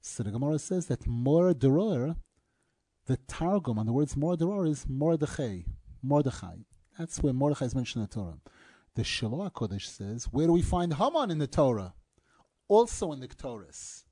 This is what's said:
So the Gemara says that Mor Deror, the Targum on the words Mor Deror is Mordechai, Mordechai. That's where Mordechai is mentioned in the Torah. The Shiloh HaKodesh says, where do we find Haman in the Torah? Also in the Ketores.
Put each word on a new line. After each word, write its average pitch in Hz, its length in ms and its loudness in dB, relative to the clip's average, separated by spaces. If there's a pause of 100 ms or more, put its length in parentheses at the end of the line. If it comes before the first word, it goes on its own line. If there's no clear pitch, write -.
So - 220 -8
the 101 80 -4
Gemara 143 280 -2
says 180 280 -4
that - 200 -4
Mor 147 460 4
Deror, 147 640 2 (880)
the 131 100 2
Targum 160 640 -2
on 107 60 0
the 117 80 0
words 143 240 2
Mor 160 180 2
Deror 175 320 0
is 151 220 -2
Mordechai, 143 720 0 (400)
Mordechai. 131 560 2 (400)
That's - 260 -6
where 143 80 4
Mordechai 139 340 2
is 120 100 -2
mentioned 120 260 -2
in 104 80 -4
the - 40 -18
Torah. 87 260 -8 (560)
The 113 80 -2
Shiloh 147 460 -4
HaKodesh - 360 -6
says, 107 400 -8
where 151 220 2
do 170 40 6
we 170 120 6
find 175 320 0
Haman 262 360 0
in 156 60 -2
the 147 100 -2
Torah? 117 460 2 (760)
Also 208 460 2
in 135 80 -10
the 127 80 -12
Ketores. - 840 -14